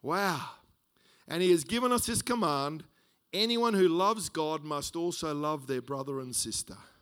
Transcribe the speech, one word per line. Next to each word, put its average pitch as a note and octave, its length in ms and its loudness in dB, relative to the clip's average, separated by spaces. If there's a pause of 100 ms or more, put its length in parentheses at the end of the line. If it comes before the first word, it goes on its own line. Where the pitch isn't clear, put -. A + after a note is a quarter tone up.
Wow. E3+ 540 -2 (680)
"And E3+ 160 -2
he F3+ 80 4
has E3 140 6
given B3 280 0
us A#3+ 120 2
this - 160 -2
command, D#3 640 -2 (480)
anyone A#3 400 2
who F#3+ 160 6
loves F#3 400 2
God D#3 360 -2
must D3 320 -6
also E3+ 380 -2
love D3 320 -2
their C3 140 -2
brother C3+ 400 -6
and B2+ 160 -8
sister." G2+ 400 -6 (260)